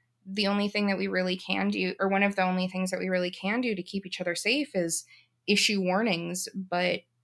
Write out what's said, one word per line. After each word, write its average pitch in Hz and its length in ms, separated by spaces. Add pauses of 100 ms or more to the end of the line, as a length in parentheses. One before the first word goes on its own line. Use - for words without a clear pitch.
(260)
the 196 220
only 202 200
thing 208 200
that 196 100
we 196 100
really 185 300
can 196 320
do, 185 300
or 196 100
one 196 140
of 196 120
the 190 80
only 185 240
things 185 240
that 185 80
we 185 100
really 180 220
can 208 300
do 240 140
to 175 80
keep - 220
each - 160
other 175 140
safe 262 400
is 170 300 (420)
issue 202 340
warnings. 180 720
But 180 480 (220)